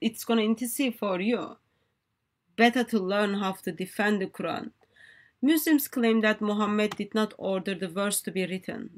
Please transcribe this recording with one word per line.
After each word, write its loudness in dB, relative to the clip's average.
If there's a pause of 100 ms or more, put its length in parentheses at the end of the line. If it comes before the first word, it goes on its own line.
it's -2
gonna 2
intercede 0
for -2
you. -2 (1000)
Better 4
to 0
learn 0
how -2
to -8
defend -2
the -2
Quran. -6 (720)
Muslims 4
claim 2
that 2
Muhammad 0
did -6
not 0
order -4
the -6
verse -2
to -8
be -2
written -8